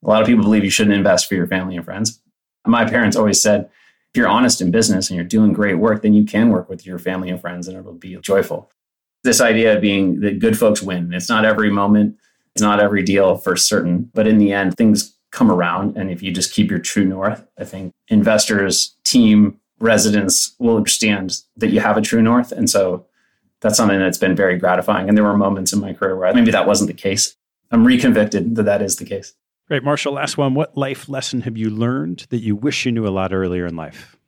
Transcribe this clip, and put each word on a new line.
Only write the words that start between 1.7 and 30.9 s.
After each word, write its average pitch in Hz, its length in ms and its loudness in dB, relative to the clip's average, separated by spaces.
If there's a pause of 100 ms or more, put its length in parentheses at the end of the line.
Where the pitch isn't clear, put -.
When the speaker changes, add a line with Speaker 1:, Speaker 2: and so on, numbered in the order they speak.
Speaker 1:
and 85 80 -10
friends. 98 360 -8 (460)
My 117 180 2
parents 113 320 0
always 107 240 2
said, 104 300 0 (420)
"If - 60 -2
you're 120 80 2
honest 117 340 2
in 92 120 0
business 107 360 0
and 92 60 -8
you're 87 100 -4
doing 107 280 2
great 101 240 0
work, 107 260 0
then 107 120 4
you 107 100 6
can 110 260 2
work 95 180 -2
with 92 160 -14
your 92 140 -12
family 92 320 -6
and 90 100 -8
friends 87 280 -12
and 92 100 -14
it'll 87 140 -20
be 90 240 -18
joyful." 95 560 -2 (500)
This 120 180 2
idea 113 360 4
of 104 40 0
being 98 380 0
that 101 220 -2
good 107 180 2
folks 107 240 2
win. 90 300 -6
It's 90 160 -8
not 110 160 2
every 107 260 2
moment, 104 460 2 (400)
it's 107 60 -2
not 104 180 2
every 101 240 2
deal 95 320 2
for 90 180 -4
certain, 87 580 -2
but 107 140 0
in 110 120 4
the 101 140 4
end, 98 240 -2
things 107 400 0 (140)
come 226 220 2
around. 90 440 -2
And 95 140 -6
if 90 100 -8
you 95 120 -6
just 90 200 -6
keep - 160 0
your 87 120 -2
true - 240 -2
north, 95 420 -4 (100)
I - 60 -12
think 95 300 -14 (160)
investors, 104 960 0
team, 107 560 4 (180)
residents 104 800 0
will 117 180 2
understand 101 640 -2 (180)
that 117 140 -2
you 107 80 2
have 107 180 0
a 110 60 0
true 113 180 0
north. 120 300 2
And 104 180 -4
so 90 380 -2 (540)
that's 107 160 0
something 98 240 2
that's 95 180 0
been 92 160 0
very 90 240 0
gratifying. 92 500 0
And 107 80 4
there 104 80 4
were 104 140 2
moments 98 340 -2
in 104 80 -2
my 101 120 -8
career 95 240 -4
where 92 180 0
maybe 117 160 4
that 98 160 2
wasn't 101 220 0
the 87 60 -8
case. - 420 -4 (340)
I'm 117 160 4
reconvicted 113 680 2
that 110 80 0
that 101 180 0
is 98 140 -4
the - 80 -12
case. 160 300 -12 (340)
Speaker 2:
Great. 135 160 -2
Marshall, 143 280 -2
last 143 240 -6
one. 139 180 0
What 147 220 -4
life 139 320 -6